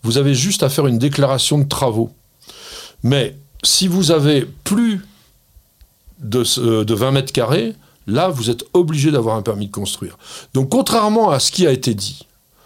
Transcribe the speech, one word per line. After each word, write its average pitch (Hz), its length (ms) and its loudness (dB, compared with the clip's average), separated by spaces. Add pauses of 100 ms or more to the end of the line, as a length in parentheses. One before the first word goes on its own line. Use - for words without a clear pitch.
vous 113 140 0
avez 139 160 4
juste 147 300 0
à 135 60 2
faire 143 180 0
une 120 100 2
déclaration 139 600 0
de 139 80 2
travaux. 117 460 -2 (920)
Mais 123 320 0 (280)
si - 240 0
vous 175 240 2
avez 147 360 2 (160)
plus 214 420 0 (1120)
de, 120 240 -2 (160)
euh, 113 260 2
de 113 80 0
vingt 120 180 0
mètres 139 220 0
carrés, 165 420 0 (320)
là, 151 220 0
vous 123 200 -4
êtes 117 140 -4 (100)
obligé 156 380 2
d'avoir 113 240 0
un 110 60 -4
permis 101 260 -4
de 98 40 -12
construire. - 460 -10 (360)
Donc, 135 160 0
contrairement 220 600 2
à - 80 0
ce - 120 -2
qui 185 160 2
a 143 40 4
été 127 220 -2
dit, 101 340 -10 (380)